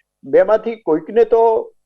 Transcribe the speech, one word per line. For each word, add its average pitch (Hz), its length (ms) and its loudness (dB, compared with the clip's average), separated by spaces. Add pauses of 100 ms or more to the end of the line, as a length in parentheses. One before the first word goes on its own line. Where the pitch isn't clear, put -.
(240)
બેમાંથી 208 520 0
કોઈકને 202 480 -2
તો 226 500 0 (120)